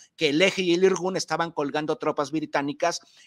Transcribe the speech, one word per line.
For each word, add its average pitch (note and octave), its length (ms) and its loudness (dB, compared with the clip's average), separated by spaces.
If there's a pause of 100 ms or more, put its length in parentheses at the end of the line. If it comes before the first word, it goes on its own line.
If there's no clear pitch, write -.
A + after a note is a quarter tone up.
(140)
que D#3+ 140 2
el D3 120 2
Eje F#3+ 220 2
y E3+ 120 2
el F#3 100 2
Irgun F#3 320 2
estaban D#3+ 340 -4
colgando D3+ 460 -2
tropas D3 340 -2
británicas D3 720 -2 (260)